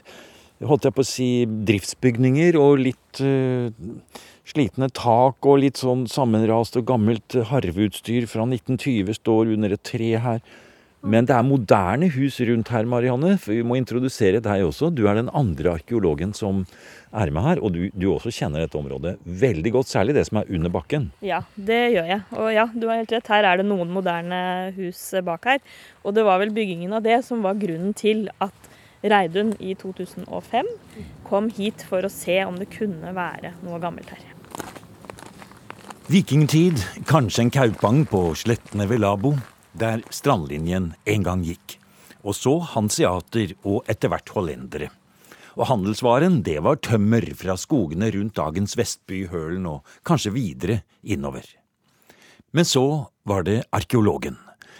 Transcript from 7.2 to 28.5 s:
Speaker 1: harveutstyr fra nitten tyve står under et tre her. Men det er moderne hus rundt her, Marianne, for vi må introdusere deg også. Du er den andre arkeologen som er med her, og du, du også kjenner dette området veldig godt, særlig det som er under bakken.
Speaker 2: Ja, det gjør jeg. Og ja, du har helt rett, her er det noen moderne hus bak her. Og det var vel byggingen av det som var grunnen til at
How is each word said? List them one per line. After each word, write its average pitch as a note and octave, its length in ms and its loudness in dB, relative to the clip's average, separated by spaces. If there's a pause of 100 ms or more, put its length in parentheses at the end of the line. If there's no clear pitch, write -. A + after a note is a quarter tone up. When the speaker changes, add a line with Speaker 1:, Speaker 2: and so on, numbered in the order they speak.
Speaker 1:
harveutstyr G#2+ 840 -2
fra A2+ 160 -4
nitten B2+ 340 -2
tyve G#2+ 360 -2
står A2+ 380 2
under G#2+ 200 0
et G#2 120 -4
tre A2+ 320 -2
her. A2+ 240 -2 (600)
Men A2+ 260 4
det C3 100 4
er A#2 80 6
moderne B2+ 640 4
hus C3+ 300 -2
rundt A#2 280 0
her, A#2 160 0
Marianne, B2+ 540 0
for G#2 140 -6
vi A#2 100 0
må A#2+ 180 -2
introdusere A#2 640 0
deg G#2 220 0
også. C#3 280 0
Du A#2 140 2
er G2+ 80 4
den A#2 180 0
andre E2+ 460 0
arkeologen F#2 560 -2
som F#2+ 320 -2 (480)
er G#2 160 0
med D2+ 140 -2
her, E3 180 2
og G#2 100 0
du, F2 180 -2
du F#2+ 180 -2
også F#2+ 240 -2
kjenner D#2+ 340 -4
dette - 80 -10
området C#2+ 500 -6
veldig F#2 480 0
godt, B2+ 140 0
særlig A#2 280 0
det F#2+ 120 2
som G#2+ 120 -4
er G#2 140 0
under F2 180 0
bakken. G2 400 -4 (120)
Speaker 2:
Ja, F#3 200 -4 (140)
det A#3 380 0
gjør E3 140 0
jeg. G3 140 -2 (100)
Og A3 200 -2
ja, A3 140 4
du A3+ 220 -4
har A3+ 80 0
helt A3+ 160 -4
rett, A3+ 160 -2
her G#3+ 160 6
er F3+ 140 6
det G3 80 0
noen F#3 240 0
moderne F3+ 840 -4
hus F#3 400 -10 (100)
bak E3 200 -6
her. B3+ 140 2 (460)
Og G3+ 100 -4
det A3 100 4
var F#3 160 4
vel G#3 100 0
byggingen F#3+ 420 -4
av A3 120 -2
det A#3 200 4
som A#3 180 -4
var F#3+ 120 0
grunnen G3 400 -4
til A3 340 0 (120)
at F#3+ 100 -4 (540)